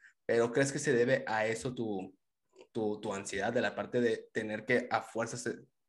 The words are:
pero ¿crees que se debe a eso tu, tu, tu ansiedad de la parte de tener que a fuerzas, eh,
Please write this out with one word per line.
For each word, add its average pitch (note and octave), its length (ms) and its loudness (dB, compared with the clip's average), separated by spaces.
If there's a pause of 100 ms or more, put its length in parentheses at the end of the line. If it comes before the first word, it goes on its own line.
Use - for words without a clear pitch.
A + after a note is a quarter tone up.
(260)
pero A#2 260 4
¿crees C#3 200 2
que D3+ 80 -4
se C#3 140 2
debe B2 340 4
a A2 200 2
eso A2+ 260 -4
tu, G#2 420 -4 (560)
tu, G#2+ 300 -2
tu G#2+ 120 -4
ansiedad G2 380 -2
de A#2+ 100 2
la G2+ 140 0
parte G#2 260 -2
de A2+ 300 0
tener G#2+ 340 -4
que A#2+ 260 2
a A2 100 2
fuerzas, A#2+ 460 -4
eh, A2 100 -4 (320)